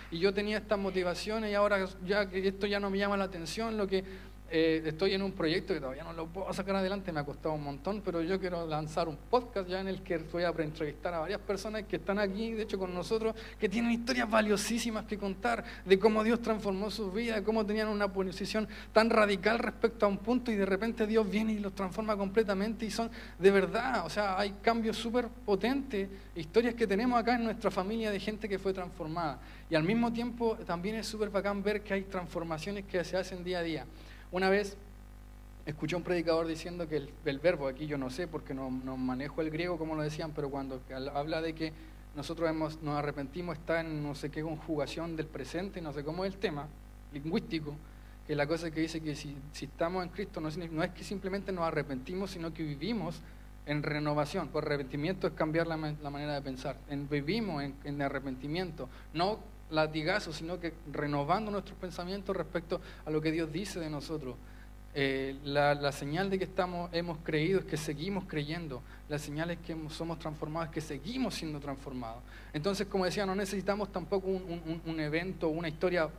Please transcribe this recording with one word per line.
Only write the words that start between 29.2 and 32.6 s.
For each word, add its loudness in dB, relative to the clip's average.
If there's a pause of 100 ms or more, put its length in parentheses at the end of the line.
Y 4
al 6
mismo 4
tiempo 0
también -2
es -4
súper -2
bacán 0
ver 0
que -4
hay 2
transformaciones -4